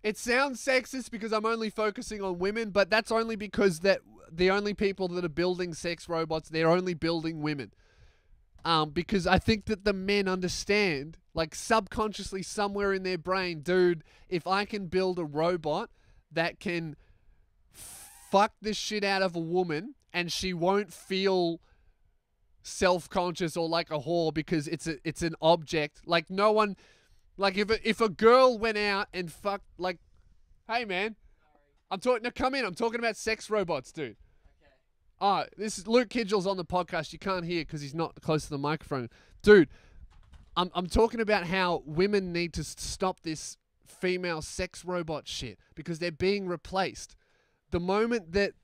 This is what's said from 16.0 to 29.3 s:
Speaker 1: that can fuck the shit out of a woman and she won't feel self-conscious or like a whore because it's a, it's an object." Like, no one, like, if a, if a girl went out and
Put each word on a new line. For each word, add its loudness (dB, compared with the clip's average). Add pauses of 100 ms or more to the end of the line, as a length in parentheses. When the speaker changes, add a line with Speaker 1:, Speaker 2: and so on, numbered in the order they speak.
Speaker 1:
that -2
can -4 (760)
fuck -2
the -4
shit -4
out 2
of -2
a -2
woman -2 (180)
and -2
she -4
won't 0
feel 0 (1000)
self-conscious -2
or -2
like -2
a -4
whore 0
because -2
it's -6
a, -6
it's -6
an -2
object." 2
Like, 0
no 4
one, 2 (640)
like, 2
if 0
a, 0
if 0
a 2
girl 6
went -2
out 0
and -6